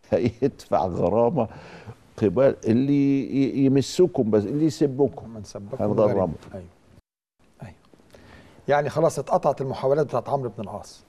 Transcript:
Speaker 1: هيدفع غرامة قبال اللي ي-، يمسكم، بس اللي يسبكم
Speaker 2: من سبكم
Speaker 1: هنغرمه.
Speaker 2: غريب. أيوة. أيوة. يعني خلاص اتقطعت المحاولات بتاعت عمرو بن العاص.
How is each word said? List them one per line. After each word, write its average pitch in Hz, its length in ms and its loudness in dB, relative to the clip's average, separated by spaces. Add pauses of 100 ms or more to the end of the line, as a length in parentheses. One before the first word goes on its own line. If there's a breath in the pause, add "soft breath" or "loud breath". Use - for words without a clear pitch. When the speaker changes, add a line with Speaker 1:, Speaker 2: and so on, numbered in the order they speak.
(120)
Speaker 1:
هيدفع 101 720 -2
غرامة 110 640 0 (680 loud breath)
قبال 123 380 2 (100)
اللي 139 580 2
ي-، 135 420 0
يمسكم، 135 640 2
بس 104 120 4
اللي 147 220 -2
يسبكم 139 640 0
Speaker 2:
من 110 140 -14
سبكم 101 400 -8
Speaker 1:
هنغرمه. 104 300 2
Speaker 2:
غريب. 92 160 0 (240)
أيوة. 90 120 -14 (1000)
أيوة. 95 100 -18 (960 loud breath)
يعني 143 220 2
خلاص 156 300 0
اتقطعت 143 420 0
المحاولات 135 440 0
بتاعت 117 240 -4
عمرو 131 280 -2
بن 107 60 -10
العاص. - 460 -14